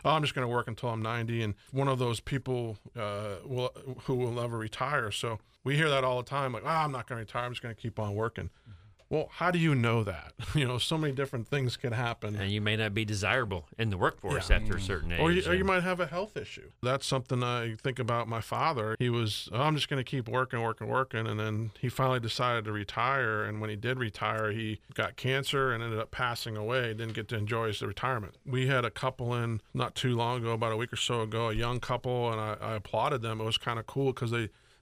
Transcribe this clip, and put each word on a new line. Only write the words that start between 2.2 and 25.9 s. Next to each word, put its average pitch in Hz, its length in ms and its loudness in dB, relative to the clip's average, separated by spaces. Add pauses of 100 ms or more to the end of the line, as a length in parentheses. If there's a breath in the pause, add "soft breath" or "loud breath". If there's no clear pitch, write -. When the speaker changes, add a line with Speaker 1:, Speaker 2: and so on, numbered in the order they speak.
Speaker 1:
uh, 104 460 -4
will, 127 280 -2 (320)
who 139 120 0
will 123 160 0
never 120 260 -2
retire. 117 540 -2
So 113 260 -4 (240 soft breath)
we 139 140 2
hear 160 120 4
that 135 160 4
all 127 180 2
the 120 60 -14
time, 139 240 0
like, 107 120 -6
"Oh, 139 40 -2
I'm 156 240 2
not 123 140 -6
gonna 117 140 -6
retire. 120 240 -4
I'm 123 80 -6
just 117 100 -8
gonna 117 120 -6
keep - 260 -6
on 104 160 0
working." 110 300 -2
Speaker 2:
Mm-hmm. - 260 -16 (380 loud breath)
Speaker 1:
Well, 151 220 0
how 170 180 2
do 175 80 4
you 160 160 6
know 117 300 4
that? 85 340 -6
<laughs> - 160 -4
You 147 140 4
know, 123 80 -2
so 160 220 0
many 151 160 0
different 131 340 -4
things 131 300 0
could 117 160 -2
happen. 117 420 -2
Speaker 3:
And 98 140 0
you 104 100 2
may 107 160 2
not 107 160 0
be 110 140 0
desirable 101 580 2 (140)
in 113 100 2
the 95 80 0
workforce 98 540 0
Speaker 1:
Yeah. - 60 10
Speaker 3:
after 104 180 2
a - 40 2
Speaker 2:
Mm. 92 80 -2
Speaker 3:
certain 82 260 0
age. 85 80 2
Speaker 1:
Or 160 120 6
you, 180 140 4
or 170 80 2
you 185 60 4
Speaker 3:
and 190 60 2
Speaker 1:
might 185 160 4
have 180 180 0
a 170 60 0
health 185 300 -6
issue. - 340 -10 (120)
That's 131 240 0
something 123 360 0
I 120 340 0
think 123 220 -2
about 117 300 0
my 113 140 -2
father. 117 560 0
He 123 100 4
was, 117 420 0
"Oh, 135 120 0
I'm 151 140 4
just 139 120 0
gonna 135 160 0
keep 123 240 -4
working, 123 320 0
working, 113 280 -2
working." 120 380 0
And 107 140 -2
then 107 300 -2 (100)
he 127 80 -2
finally 131 320 2
decided 117 460 0
to 107 60 -2
retire. 110 720 0
And 107 180 -4
when 110 80 -4
he 107 60 -6
did 120 220 -2
retire, 110 520 0
he 107 300 -4 (120)
got 101 240 -2
cancer 135 560 0
and 113 100 -2
ended 113 180 -2